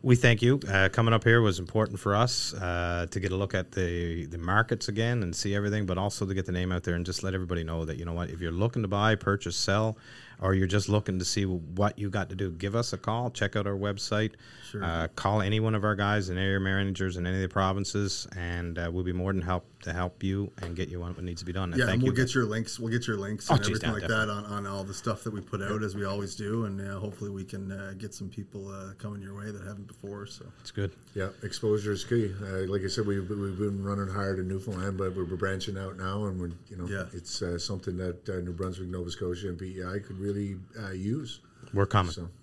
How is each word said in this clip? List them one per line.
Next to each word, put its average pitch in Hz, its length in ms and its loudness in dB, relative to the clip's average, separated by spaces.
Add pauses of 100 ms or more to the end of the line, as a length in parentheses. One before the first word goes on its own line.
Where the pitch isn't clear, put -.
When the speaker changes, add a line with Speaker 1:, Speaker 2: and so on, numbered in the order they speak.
Speaker 1:
we 123 120 10
thank 117 260 8
you. 131 180 6 (100)
Uh, 95 220 6
coming 113 220 6
up 110 100 4
here 117 180 8
was 98 160 4
important 101 420 0
for 101 160 2
us, - 380 2
uh, 87 560 0
to 98 100 -4
get 92 120 0
a 92 40 0
look 98 200 0
at 92 160 -2
the, 85 560 -2
the 82 100 -8
markets 104 520 2
again 113 340 2
and 85 120 -2
see 101 200 0
everything, 101 300 2
but 90 120 0
also 98 280 0
to 95 80 -2
get 92 120 0
the 92 60 -4
name 90 200 0
out 90 120 0
there 87 120 0
and 87 100 0
just 90 180 -4
let 92 100 -2
everybody 87 300 -2
know 82 220 -2
that, 80 120 -4
you 85 80 -6
know 85 80 -4
what, 87 160 -2
if 87 120 -8
you're 82 100 -2
looking 113 320 2
to 101 60 0
buy, 104 260 4
purchase, 98 400 0
sell, 110 420 2 (440)
or 95 140 6
you're 95 120 6
just 98 220 2
looking 101 300 4
to 90 60 -2
see 101 200 0
what 92 540 0
you 104 100 -2
got 95 200 0
to 95 60 -6
do, 95 160 -2
give 98 240 -2
us 117 180 0
a 98 40 -6
call, 117 320 -2
check - 260 0
out 101 120 0
our 101 80 -2
website, 101 560 0 (400)
Speaker 2:
Sure. 101 120 -4
Speaker 1:
uh, 82 320 0
call 104 260 4
any 104 180 2
one 110 160 2
of 101 80 0
our 104 120 4
guys 101 340 2
and 90 100 0
area 98 200 2
managers 95 580 0
in 87 100 -2
any 92 80 0
of 95 80 0
the 92 100 0
provinces, 98 840 0
and, 87 440 -4
uh, 85 120 0
we'll 90 120 0
be 90 100 0
more 90 180 0
than 95 120 2
help 90 240 0 (160)
to 87 100 -6
help 90 300 -2
you 98 280 0 (100)
and 85 140 -6
get 85 140 -4
you 87 140 -6
on 87 100 -6
what 92 100 -10
needs 87 180 -6
to - 40 -10
be 90 80 -8
done. 90 200 -2
And 127 60 2
Speaker 2:
Yeah, 123 80 4
Speaker 1:
thank 110 80 4
Speaker 2:
and 123 80 4
we'll 131 100 4
Speaker 1:
you. 117 120 2
Speaker 2:
get 123 80 -4
your 127 120 4
links. 110 340 -4
We'll 117 120 -2
get 117 160 0
your 110 100 0
links 101 340 -4
Speaker 1:
Oh, 151 40 8
Speaker 2:
and 117 80 6
Speaker 1:
geez, 104 60 2 (140)
Speaker 2:
everything 117 60 2
Speaker 1:
no, 113 60 2
Speaker 2:
like 104 120 -2
Speaker 1:
definitely. 110 200 4
Speaker 2:
that 104 220 -4
on, 101 160 -4
on - 20 -4
all 98 160 -4
the 98 100 -6
stuff 101 320 -4
that 107 80 -4
we 98 80 -4
put 95 200 -6
out, 104 220 -2
as 95 120 -4
we 101 100 -2
always 98 300 -4
do, 107 300 -2
and, 98 160 -4
uh, 98 180 -6
hopefully 101 300 -6
we 98 140 -6
can, 98 280 -8
uh, 98 280 -8
get 104 160 -10
some 95 140 -8
people, 101 420 -10
uh, 95 260 -12
coming 104 240 -8
your 98 140 -12
way 104 160 -8
that 101 120 -10
haven't 101 240 -10
before. 101 380 -12
So - 200 -14 (160)
Speaker 1:
It's - 100 -14
good. 98 200 0 (220)
Speaker 3:
Yeah, 92 160 -2 (140)
exposure 104 480 2
is 95 120 0
key. 110 280 2 (100)
Uh, 95 300 -2
like 98 120 2
I 95 40 0
said, 104 180 0
we've, 98 240 0
we've 98 300 -2
been 98 240 0
running 101 280 0
hard 98 280 0
in 92 80 -2
Newfoundland, 95 500 -2
but 92 180 0
we're, 95 100 -2
we're 90 100 -4
branching 95 420 -2
out 95 200 -6
now, 95 280 -2
and 92 140 -2
we're, 87 120 -2 (180)
you 95 80 -12
know, 90 100 -6
Speaker 2:
Yeah. 98 260 -4
Speaker 3:
it's, - 300 -8
uh, 87 160 -2
something 90 380 -4
that, 90 320 -4
uh, 92 100 -2
New 87 140 -4
Brunswick, 92 340 -4
Nova 87 240 -4
Scotia, 90 380 -4
and 85 100 -6
P 92 200 -8
E 90 40 -6
I 95 160 -2
could 98 200 -10
really, 101 360 -2 (240)
uh, 101 120 -8
use. 110 480 -2 (340)
Speaker 1:
We're 98 140 6
coming. 92 260 4
Speaker 3:
So. 85 160 -8 (140)